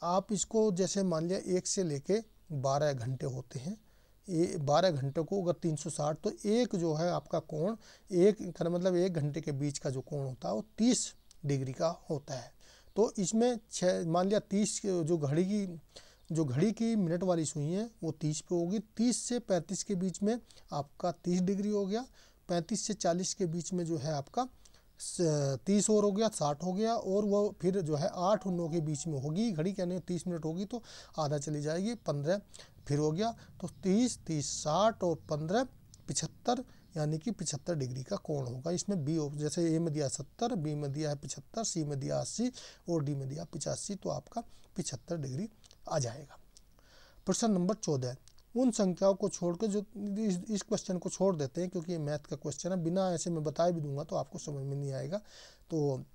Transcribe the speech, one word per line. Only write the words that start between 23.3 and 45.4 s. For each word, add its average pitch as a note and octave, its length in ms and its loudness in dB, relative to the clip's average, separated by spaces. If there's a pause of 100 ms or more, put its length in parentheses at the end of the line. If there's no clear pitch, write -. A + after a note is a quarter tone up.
के F#3+ 120 0
बीच E3 260 -4
में F3 120 0
जो E3 140 -2
है C#3+ 140 -2
आपका A#3+ 360 -2 (500)
स-, D3 680 2
तीस G3 240 4
और G#3 140 6
हो G3+ 80 4
गया, A3 160 2
साठ D3+ 360 0
हो F#3 80 0
गया, A3 220 2
और G3+ 300 2
वो G#3 360 4
फिर F#3 200 2
जो D3+ 160 0
है D3 180 0
आठ F#3 320 2
और F#3+ 60 0
नौ E3+ 160 0
के E3 120 0
बीच D#3 260 -2
में D3 140 -2
होगी F3 320 0
घड़ी, E3 200 0
कहने F#3 280 -2
तीस F3+ 260 -4
मिनट E3+ 180 -4
होगी E3 200 -2
तो A#3 180 -8 (360)
आधा D3+ 200 0
चली D3 240 -4
जाएगी, F3+ 320 -2
पन्द्रह D#3+ 460 -2 (460)
फिर D3 120 2
हो D3+ 140 4
गया, A3 200 0 (280)
तो F3 80 -6 (140)
तीस, A3 360 4
तीस, D3+ 280 -4
साठ G3 560 2
और E3+ 120 2 (160)
पन्द्रह, E3 340 0 (440)
पचहत्तर, - 560 -2 (300)
यानी D#3 240 0
कि A3+ 120 -4
पचहत्तर E3+ 440 -4
डिग्री C3 280 -4
का G3 160 -6
कोण C#3+ 280 -4
होगा। B2+ 240 -6
इसमें F3+ 340 -2
बी D#3 140 0
ऑप-, D3 180 -2
जैसे D3+ 300 0
ए D#3+ 120 4
में E3 160 0
दिया D3 140 0
सत्तर, A#3 460 -4
बी D3+ 200 -2
में D3 180 -4
दिया D3+ 180 -2
है C#3+ 60 -2
पचहत्तर, D3 480 -8
सी D#3+ 200 -2
में C#3+ 160 -4
दिया C#3+ 200 -2
अस्सी A3 300 -2 (380)
और E3 160 0
डी D3 100 -2
में C3+ 140 -6
दिया D#3 160 -6
पचासी, D3 500 -6
तो F#3+ 160 -6
आपका - 320 -6 (340)
पचहत्तर - 400 -6
डिग्री C#3+ 320 -4 (400)